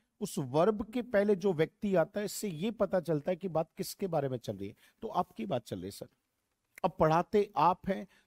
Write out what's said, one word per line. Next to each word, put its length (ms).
उस 180
वर्ब 540
के 100
पहले 340
जो 160
व्यक्ति 420
आता 260
है, 60
इससे 220
ये 220
पता 300
चलता 300
है 60
कि 120
बात 280
किसके 300
बारे 220
में 100
चल 180
रही 120
है। 80
तो 60
आपकी 380
बात 180
चल 120
रही 80
है 60
सर। 180
अब 160
पढ़ाते 560
आप 320
हैं, 180